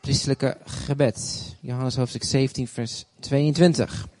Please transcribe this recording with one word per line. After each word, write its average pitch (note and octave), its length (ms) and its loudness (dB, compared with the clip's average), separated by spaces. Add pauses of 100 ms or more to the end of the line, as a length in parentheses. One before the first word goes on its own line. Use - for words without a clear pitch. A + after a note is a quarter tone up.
priesterlijke C3+ 580 0
gebed. - 760 -2 (160)
Johannes B2 360 -4
hoofdstuk B2+ 280 -2
zeventien, C3 440 0
vers - 380 -8 (140)
tweeëntwintig. D3 880 4 (120)